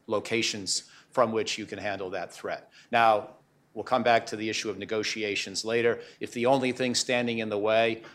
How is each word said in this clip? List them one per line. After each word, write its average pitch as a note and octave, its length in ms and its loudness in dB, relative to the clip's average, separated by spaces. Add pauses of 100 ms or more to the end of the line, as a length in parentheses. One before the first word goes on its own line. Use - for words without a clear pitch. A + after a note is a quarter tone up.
locations G#2+ 840 -2 (200)
from A2+ 220 4
which A2 240 -2
you G#2+ 80 -8
can G2 140 -10
handle F#2+ 320 -4
that F2 220 -6
threat. - 380 -8 (220)
Now, A2 380 6 (420)
we'll G#2+ 120 -10
come B2+ 180 0
back A2+ 240 4
to A2+ 100 -8
the G#2+ 120 -4
issue G#2+ 220 -4
of F#2+ 80 -6
negotiations G2+ 840 -4
later. A#2 360 2 (200)
If - 120 -8
the A#2+ 140 0
only C3 260 4
thing B2 220 -2
standing A#2+ 440 0
in A2 100 -4
the G#2 100 -2
way A2 440 2 (120)